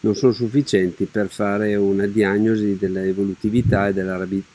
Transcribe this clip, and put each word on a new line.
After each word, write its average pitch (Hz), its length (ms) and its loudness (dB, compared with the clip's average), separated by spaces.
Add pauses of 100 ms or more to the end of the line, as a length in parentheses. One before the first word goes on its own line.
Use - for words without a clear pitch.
non 107 140 0
sono 127 160 4
sufficienti 107 720 0
per 104 240 -2
fare 104 460 -2
una 98 320 2
diagnosi 104 680 2
della 95 300 -2
evolutività 101 800 0
e 101 60 0
della 95 240 -4
rabi-, 95 260 -4 (120)